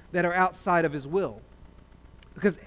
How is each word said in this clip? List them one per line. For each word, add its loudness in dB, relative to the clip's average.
that 0
are 0
outside 2
of 0
his -8
will? -4
Because 0